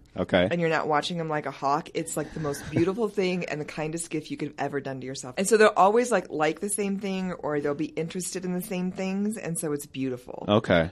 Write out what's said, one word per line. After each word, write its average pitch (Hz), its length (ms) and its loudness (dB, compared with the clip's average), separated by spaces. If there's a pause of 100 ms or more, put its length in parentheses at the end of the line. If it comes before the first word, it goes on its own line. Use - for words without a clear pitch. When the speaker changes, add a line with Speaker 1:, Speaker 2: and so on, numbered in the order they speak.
(160)
Speaker 1:
Okay. 90 320 4
Speaker 2:
and 175 100 0
you're 165 120 2
not 151 160 2
watching 151 320 0
them 160 100 -4
like 151 160 -2
a 135 60 -2
hawk, 143 420 0
it's, 160 240 -4
like, 151 160 -6
the 160 60 -8
most 147 320 -4
beautiful 190 360 2
<laughs> 208 120 -2
thing 180 260 0
and 151 160 -6
the 147 40 -6
kindest 156 440 -6
gift 156 220 -6
you 139 60 -6
could 151 100 -4
have - 100 -12
ever 139 240 -4
done 131 200 -8
to 127 40 -12
yourself. 131 320 -10
And 196 100 0
so 220 100 6
they'll 208 200 8
always, 233 340 6
like, 196 200 2
like 156 300 2
the 208 80 -4
same 196 280 -2
thing, 190 360 -2
or 147 260 -2
they'll 147 160 0
be 156 100 -2
interested 170 580 -6
in 180 100 -2
the 180 100 -2
same 180 280 -4
things, 196 460 -2
and 165 220 -6
so 156 120 -2
it's 143 140 -4
beautiful. 131 640 -6
Speaker 1:
Okay. 87 420 4